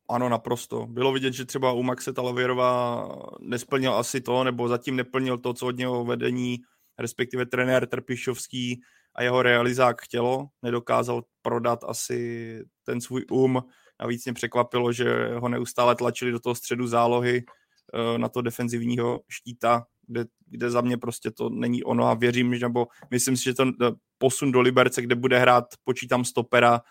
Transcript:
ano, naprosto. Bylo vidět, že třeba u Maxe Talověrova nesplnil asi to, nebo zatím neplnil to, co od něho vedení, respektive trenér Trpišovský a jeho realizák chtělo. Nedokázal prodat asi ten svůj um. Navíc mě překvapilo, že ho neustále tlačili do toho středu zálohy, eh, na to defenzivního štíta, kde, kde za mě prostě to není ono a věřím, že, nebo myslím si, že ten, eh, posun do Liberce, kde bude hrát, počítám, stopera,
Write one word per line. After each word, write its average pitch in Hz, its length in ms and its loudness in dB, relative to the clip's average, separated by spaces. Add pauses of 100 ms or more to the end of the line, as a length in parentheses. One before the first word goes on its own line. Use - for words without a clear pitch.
ano, 123 200 0
naprosto. 117 580 -4
Bylo 123 260 0
vidět, 131 200 -2
že 127 120 -10
třeba 131 280 0
u 123 100 -2
Maxe 127 300 -4
Talověrova 123 960 0 (320)
nesplnil 127 540 -2
asi 123 260 -2
to, 127 240 0
nebo 123 240 0
zatím 123 280 -2
neplnil 127 420 -2
to, 123 160 -4
co 127 120 -6
od 123 100 -2
něho 123 280 -2
vedení, 123 540 -2 (400)
respektive 123 480 -4
trenér 127 400 2
Trpišovský 123 960 -6 (340)
a - 80 -6
jeho 123 200 4
realizák 123 600 4
chtělo. 131 460 -2 (140)
Nedokázal 120 600 -2 (200)
prodat 120 420 -2
asi 117 720 -8 (260)
ten 123 160 -4
svůj 127 300 -6
um. 131 320 4 (380)
Navíc 120 240 -6
mě 123 100 -6
překvapilo, 120 580 0
že 120 420 0
ho 120 140 -4
neustále 120 460 2
tlačili 123 380 -2
do 117 80 -6
toho 120 140 -4
středu 120 320 -4
zálohy, 120 580 2 (500)
eh, 117 240 -2
na 120 100 -2
to 123 140 -4
defenzivního 120 840 -4
štíta, 120 580 -2 (200)
kde, 120 180 -6 (220)
kde 120 240 -4
za 120 100 2
mě 123 160 0
prostě 117 340 -8
to 117 180 -6
není 120 360 -4
ono 120 220 2
a 120 80 4
věřím, 123 400 2
že, 120 100 -4
nebo 120 220 0 (240)
myslím 123 260 0
si, - 80 -4
že 127 100 0
ten, 131 180 2 (100)
eh, 120 80 4 (280)
posun 135 340 2
do 127 80 6
Liberce, 127 420 4
kde 120 120 0
bude 123 240 2
hrát, 123 260 8 (200)
počítám, 123 400 0
stopera, 120 560 4 (100)